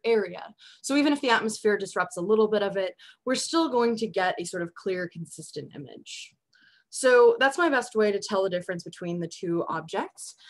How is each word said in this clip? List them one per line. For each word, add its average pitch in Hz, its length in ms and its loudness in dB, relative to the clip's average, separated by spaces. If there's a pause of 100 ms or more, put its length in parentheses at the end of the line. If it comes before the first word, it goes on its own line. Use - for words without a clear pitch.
area. 208 500 -2 (280)
So 269 120 -2
even 294 180 4
if 285 80 -2
the 254 100 0
atmosphere 214 460 2
disrupts 190 400 -4
a 180 60 -6
little 214 240 4
bit 208 160 0
of 196 140 -2
it, 185 180 -4 (300)
we're 254 100 0
still 320 340 0
going 233 280 2
to 226 100 -2
get 185 320 0
a 175 60 -6
sort 175 180 -6
of 170 120 -8
clear, 180 340 -4
consistent 151 680 -14
image. - 600 -16 (560)
So 240 480 6
that's 269 200 2
my 339 100 4
best 254 260 0
way 214 180 2
to 202 60 -2
tell 196 240 -2
the 190 60 0
difference 180 340 -6
between 175 380 -8
the 165 80 -6
two 170 400 -4
objects. 165 680 -8 (160)